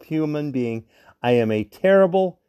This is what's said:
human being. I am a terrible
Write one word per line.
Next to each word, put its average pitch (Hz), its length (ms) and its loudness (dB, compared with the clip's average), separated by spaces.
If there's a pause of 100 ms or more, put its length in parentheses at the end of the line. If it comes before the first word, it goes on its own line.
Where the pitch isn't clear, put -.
human 151 460 -6
being. 117 340 -6 (380)
I 123 80 2
am 117 180 2
a 107 140 -2
terrible 190 840 0